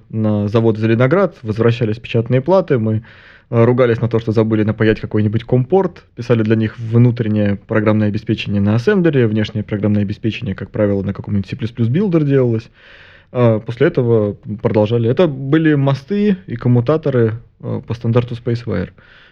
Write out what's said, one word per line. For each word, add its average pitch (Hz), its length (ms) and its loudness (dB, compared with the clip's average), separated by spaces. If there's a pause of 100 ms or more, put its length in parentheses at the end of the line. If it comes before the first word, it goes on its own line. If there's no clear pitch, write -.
на 107 400 -2
завод 113 280 2
Зеленоград, 127 640 2
возвращались 110 580 0
печатные 123 420 -2
платы, 180 380 2
мы, 110 240 -2 (460)
э, 117 140 4
ругались 120 380 2
на 110 80 0
то, 113 100 0
что 110 140 -4
забыли 110 300 2
напаять 107 360 0
какой-нибудь 107 460 -2
компорт, 180 580 0 (140)
писали 120 260 0
для 110 140 2
них 110 200 -2
внутреннее 113 800 2
программное 107 540 0
обеспечение 104 520 -4
на 107 140 2
ассемблере, 156 500 2
внешнее 107 380 -2
программное 104 380 -2
обеспечение, 101 520 -6
как 98 160 -12
правило, 101 320 -2
на 98 120 -4
каком-нибудь 101 340 -6
си - 80 -8
плюс - 160 -8
плюс 117 160 -2
билдер 165 380 0
делалось. 123 440 0 (640)
А 117 280 2
после 117 260 0
этого 117 460 0 (280)
продолжали. 113 480 2
Это 180 160 2
были 151 500 0
мосты 190 600 0 (120)
и 117 100 -8
коммутаторы, 123 800 0 (260)
э, 113 260 -8
по 117 60 -6
стандарту 120 420 -2
Spacewire. 110 540 -6 (420)